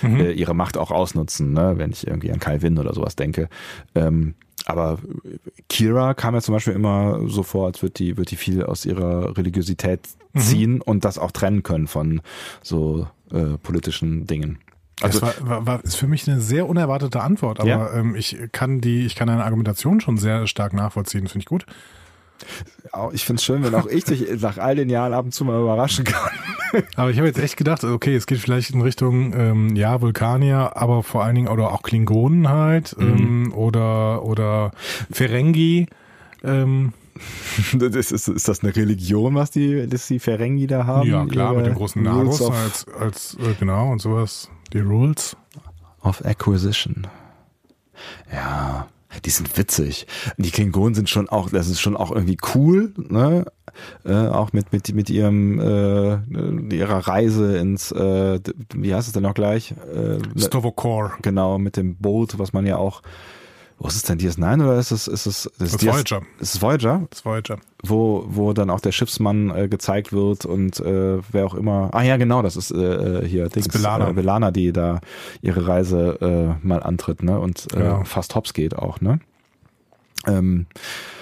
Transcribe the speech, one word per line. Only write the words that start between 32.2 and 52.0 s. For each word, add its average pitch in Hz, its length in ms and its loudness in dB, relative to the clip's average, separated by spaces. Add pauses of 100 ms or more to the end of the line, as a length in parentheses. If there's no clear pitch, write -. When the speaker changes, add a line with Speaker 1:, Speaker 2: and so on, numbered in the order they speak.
Speaker 1:
halt, 156 500 2
Speaker 2:
Mhm. 98 80 2
Speaker 1:
ähm, 120 480 4
oder, 110 720 2
oder 107 480 0 (380)
Ferengi, 160 760 4 (560)
ähm. 135 520 2 (400)
Speaker 2:
<laughs> - 400 -2
Das 123 200 4
ist, 131 160 0
ist, - 160 -2
ist 104 220 0
das 104 160 0
eine 101 100 2
Religion, 107 640 2
was 143 160 0
die, 143 340 0
dass 123 220 -4
die 123 100 0
Ferengi 123 480 0
da 131 200 0
haben? 127 220 4
Speaker 1:
Ja, - 180 2
klar, 107 260 0
Speaker 2:
Ihre 123 60 2
Speaker 1:
mit 120 80 2
dem 120 80 2
großen 104 320 -2
Speaker 2:
Rules 131 340 4
Speaker 1:
Nagus - 0 -
Speaker 2:
of 120 160 2
Speaker 1:
als, 110 300 -4 (120)
als, - 360 -6
äh, 113 260 0
genau, 101 320 2
und 107 80 -2
sowas. 110 480 -2 (240)
Die 107 80 0
Rules. 113 560 2 (640)
Speaker 2:
of - 240 -2
Acquisition. 98 800 0 (1300)
Ja, 69 560 -4 (360)
die 78 60 -2
sind - 280 -2
witzig. 73 480 0 (320)
Die 90 120 0
Klingonen 104 440 2
sind 104 160 0
schon 101 180 0
auch, 92 220 -2
das 87 180 0
ist 90 120 -2
schon 104 160 0
auch 85 140 -2